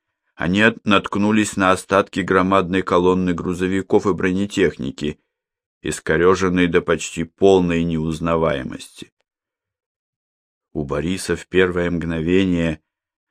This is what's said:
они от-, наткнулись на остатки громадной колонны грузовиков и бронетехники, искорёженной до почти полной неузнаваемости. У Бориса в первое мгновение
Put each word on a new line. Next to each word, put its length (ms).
они 280
от-, 220
наткнулись 720
на 140
остатки 500
громадной 600
колонны 500
грузовиков 760
и 60
бронетехники, 1080
искорёженной 840
до 160
почти 420
полной 600
неузнаваемости. 1300
У 100
Бориса 520
в 100
первое 420
мгновение 920